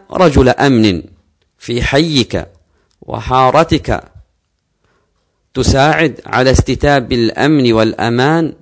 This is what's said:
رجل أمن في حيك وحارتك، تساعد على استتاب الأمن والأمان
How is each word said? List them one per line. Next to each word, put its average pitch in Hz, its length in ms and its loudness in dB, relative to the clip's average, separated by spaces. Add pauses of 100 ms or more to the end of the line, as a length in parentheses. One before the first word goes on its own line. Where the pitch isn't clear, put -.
(100)
رجل 135 380 2
أمن 110 540 2 (560)
في 120 240 -6
حيك 139 640 0 (560)
وحارتك، 127 1000 0 (1500)
تساعد 147 720 -2
على 123 240 0
استتاب 131 600 0
الأمن 123 600 0
والأمان 120 880 0